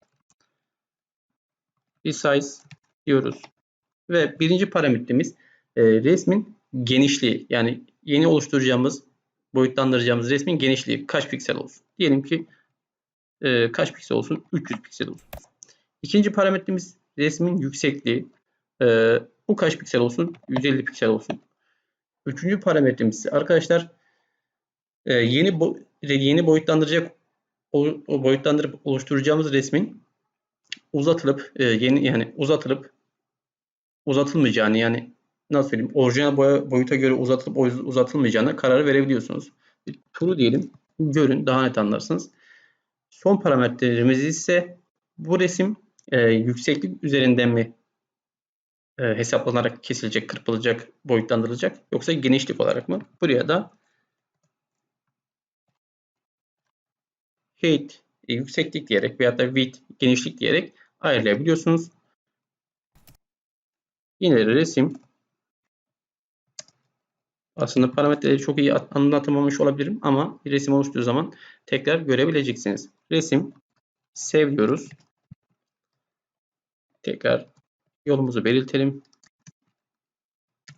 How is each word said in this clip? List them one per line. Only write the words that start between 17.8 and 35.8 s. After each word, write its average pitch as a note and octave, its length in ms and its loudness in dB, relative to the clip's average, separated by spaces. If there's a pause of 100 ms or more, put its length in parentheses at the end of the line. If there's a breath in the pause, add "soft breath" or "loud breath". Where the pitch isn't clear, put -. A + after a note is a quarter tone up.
E, A2+ 360 4 (300)
bu G#3 80 2
kaç D#3+ 220 0
piksel - 220 -2
olsun? C#3+ 340 -2 (140)
Yüz B2+ 160 -2
elli C3 200 0
piksel - 240 -2
olsun. - 320 -2 (880)
Üçüncü E3 340 -4
parametremiz C3 580 2
ise - 120 -6
arkadaşlar, E3 600 0 (1160)
e, B2+ 80 0
yeni B2 340 2
bo-, E3 360 -2 (180)
yeni C#3+ 440 2
boyutlandıracak, D#3 720 2 (560)
o, D3 140 2 (200)
o C#3 160 -2
boyutlandırıp C#3 600 0
oluşturacağımız C#3+ 680 0
resmin C#3 500 -2 (880)
uzatılıp, D3 640 0
e, C3 80 0
yeni, B2+ 400 2
yani A#2+ 320 -2
uzatılıp C#3 560 -2 (1120)
uzatılmayacağını, C3 720 2
yani A#2 360 -2 (360)
nasıl C#3 200 0
söyleyeyim, A2+ 240 -4